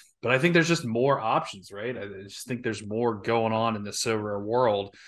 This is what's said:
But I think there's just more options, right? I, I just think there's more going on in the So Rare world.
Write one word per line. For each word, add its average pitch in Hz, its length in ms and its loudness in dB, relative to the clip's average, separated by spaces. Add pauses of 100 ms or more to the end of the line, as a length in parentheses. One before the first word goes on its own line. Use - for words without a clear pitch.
(240)
But 113 80 2
I 135 80 6
think 170 160 4
there's 160 120 6
just 165 160 2
more 123 360 2
options, 110 520 -2
right? 113 240 -8
I, 101 100 -10
I 98 180 -12
just - 240 -14
think 120 160 -6
there's 110 200 -4
more 110 300 0
going 113 400 0
on 110 220 0
in 101 80 -6
the 101 100 -8
So 113 220 0
Rare 104 240 -4
world. 104 560 2 (120)